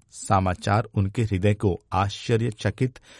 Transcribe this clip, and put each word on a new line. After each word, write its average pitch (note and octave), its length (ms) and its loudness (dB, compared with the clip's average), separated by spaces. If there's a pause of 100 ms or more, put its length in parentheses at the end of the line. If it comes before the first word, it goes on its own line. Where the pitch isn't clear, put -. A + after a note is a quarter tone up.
(120)
समाचार G2 840 0
उनके G2+ 300 0
हृदय G#2 300 2
को F#2+ 280 0 (120)
आश्चर्यचकित, A2 1080 -2 (200)